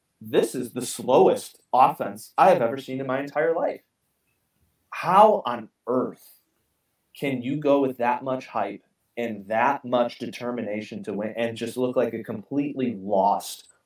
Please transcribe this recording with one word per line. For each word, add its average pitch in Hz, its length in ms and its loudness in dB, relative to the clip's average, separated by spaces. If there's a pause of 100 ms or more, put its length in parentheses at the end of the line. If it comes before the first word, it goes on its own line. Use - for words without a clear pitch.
(200)
"This 113 360 0
is 123 160 -6
the 127 120 -6
slowest - 760 2 (120)
offense 110 640 2
I 180 140 8
have 180 100 4
ever 123 160 0
seen 135 240 -8
in 135 60 -6
my 131 140 -2
entire 147 340 -2
life." - 280 -4 (1080)
How 202 560 6
on 117 220 -6 (180)
earth 120 540 -4 (800)
can 131 220 -2
you 131 160 -4
go 143 240 4
with 131 180 -2
that 120 260 -2
much 131 240 -6
hype 101 340 -6 (340)
and 110 300 -6
that 120 380 2
much 120 340 0
determination 107 840 -8
to 107 80 -6
win 104 240 -6
and 117 200 -2
just 113 200 -8
look 127 180 -2
like 120 200 0
a 110 100 -6
completely 131 760 -4
lost 95 680 0 (180)